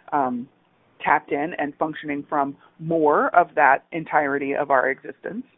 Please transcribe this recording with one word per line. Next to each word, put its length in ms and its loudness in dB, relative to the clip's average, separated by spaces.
um, 340 0
tapped 280 0
in 280 -4
and 180 -4
functioning 500 -6
from 280 -2
more 560 2
of 180 4
that 380 4
entirety 640 -2
of 160 -2
our 180 2
existence, 560 -10